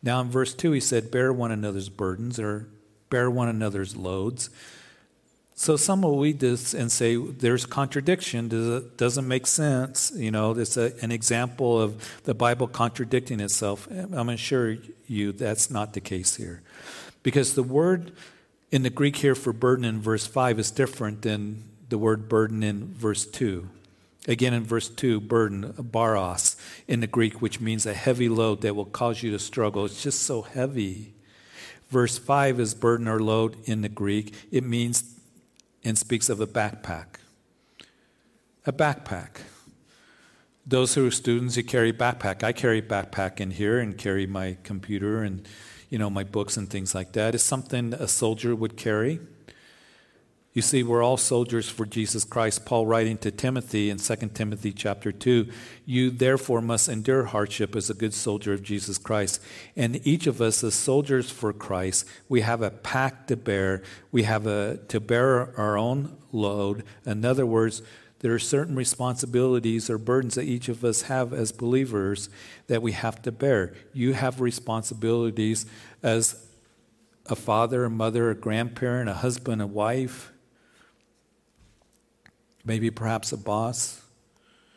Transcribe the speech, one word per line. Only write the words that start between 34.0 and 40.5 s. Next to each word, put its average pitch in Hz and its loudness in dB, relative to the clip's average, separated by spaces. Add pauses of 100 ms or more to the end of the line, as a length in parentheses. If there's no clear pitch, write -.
It 131 0
means 120 0 (800)
and 113 0
speaks - 0
of 104 -2
a 107 -2
backpack. 104 -6 (1500)
A 139 -2
backpack. 135 -2 (1200)